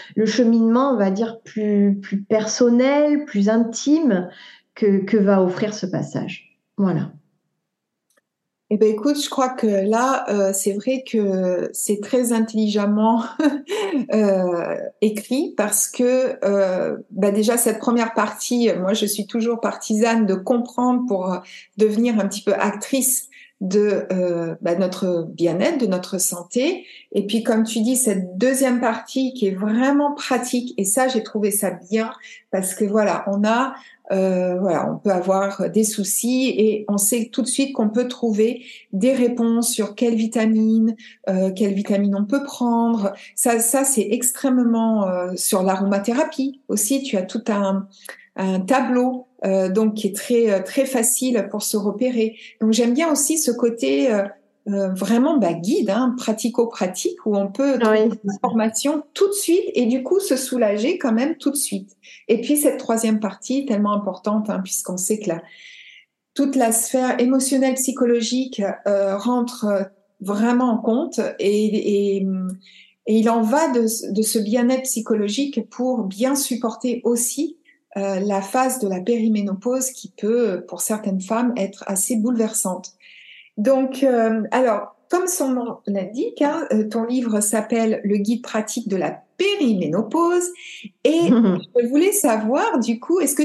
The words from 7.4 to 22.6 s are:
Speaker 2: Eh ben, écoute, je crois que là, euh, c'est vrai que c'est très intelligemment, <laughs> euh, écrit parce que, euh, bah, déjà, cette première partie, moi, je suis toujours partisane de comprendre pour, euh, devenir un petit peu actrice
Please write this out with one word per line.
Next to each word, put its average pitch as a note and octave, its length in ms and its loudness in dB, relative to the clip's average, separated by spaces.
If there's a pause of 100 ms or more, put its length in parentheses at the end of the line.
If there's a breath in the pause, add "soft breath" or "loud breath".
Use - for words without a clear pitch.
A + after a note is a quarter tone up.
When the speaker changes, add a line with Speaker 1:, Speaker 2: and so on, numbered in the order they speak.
Speaker 2:
Eh G#3+ 80 2
ben, G#3+ 120 4
écoute, A3 340 0
je - 60 -6
crois C4 180 0
que B3+ 180 -4
là, A3 640 2
euh, G3 240 2
c'est G3 200 -2
vrai B3+ 360 -2
que F#3 600 0
c'est G#3 300 -4
très A#3+ 320 0
intelligemment, G#3+ 880 0 (160)
<laughs> D#4+ 760 -2
euh, F#3 640 2 (240)
écrit A3 560 -2
parce G#3 320 0
que, B3+ 580 0
euh, F#3 520 0 (140)
bah, G3 200 0
déjà, G#3+ 240 2
cette A3 240 0
première A#3 340 0
partie, A#3 640 0
moi, F#3 160 0
je A3 120 0
suis G#3 200 -4
toujours A3+ 360 -2
partisane A3+ 640 0
de F#3+ 100 2
comprendre B3 720 0
pour, F#3+ 240 -2
euh, F3+ 60 -2 (400 loud breath)
devenir G#3+ 420 2
un G3 80 0
petit - 160 -8
peu G3+ 100 0
actrice - 760 -2 (320 loud breath)